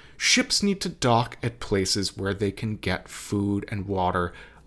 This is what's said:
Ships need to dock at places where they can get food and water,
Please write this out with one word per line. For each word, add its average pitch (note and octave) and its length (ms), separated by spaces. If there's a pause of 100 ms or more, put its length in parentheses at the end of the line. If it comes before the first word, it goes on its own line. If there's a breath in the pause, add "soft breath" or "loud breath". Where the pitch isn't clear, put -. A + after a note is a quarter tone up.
(160 loud breath)
Ships - 460
need G3+ 180
to F#3+ 80
dock A#2+ 540
at A#2 180
places G2 560
where G2 180
they G2 180
can G#2+ 240
get - 320
food G2+ 600
and G2 200
water, F2+ 440 (340 loud breath)